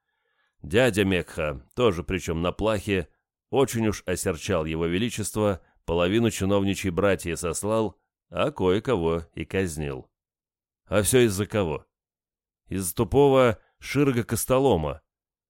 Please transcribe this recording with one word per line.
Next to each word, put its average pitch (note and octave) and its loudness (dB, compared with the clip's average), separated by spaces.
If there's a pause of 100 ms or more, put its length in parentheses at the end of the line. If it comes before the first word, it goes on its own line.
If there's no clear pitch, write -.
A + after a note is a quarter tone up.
(640)
Дядя G#2+ 2
Мекха, E2 -2 (100)
тоже G2+ 2
причем E2+ -4
на F2 0
плахе, G2 -2 (420)
очень A#2 0
уж G2 -4
осерчал F2+ -2
его D#2+ -2
величество, G2+ -2 (260)
половину F#2 2
чиновничьей G2 0
братьи F2+ 0
сослал, G2+ -4 (300)
а F#2+ -2
кое-кого F2+ 0 (100)
и E2 -10
казнил. D2+ -4 (800)
А G#2 2
все B2 4
из-за G#2 2
кого? E2 -2 (800)
Из-за F#2 -6
тупого... C3 4 (200)
Ширга C3+ 0
Костолома. A2 0 (480)